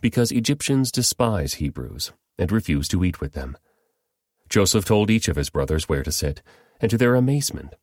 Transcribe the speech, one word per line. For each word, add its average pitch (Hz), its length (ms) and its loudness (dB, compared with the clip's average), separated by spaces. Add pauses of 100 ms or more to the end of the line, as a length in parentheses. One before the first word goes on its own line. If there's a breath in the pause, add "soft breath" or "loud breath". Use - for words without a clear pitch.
because 226 300 2
Egyptians 135 600 0
despise 110 640 0
Hebrews 64 560 -8 (260)
and 90 140 0
refuse 78 380 0
to 92 160 0
eat 92 160 -2
with 71 100 -6
them. 65 260 -10 (920)
Joseph 101 340 2
told 104 260 2
each 110 200 2
of 76 80 0
his 71 120 -2
brothers 78 380 -2
where 69 160 -2
to - 80 -4
sit, 73 300 -4 (400 soft breath)
and 110 100 2
to 117 60 2
their 120 180 4
amazement 127 680 0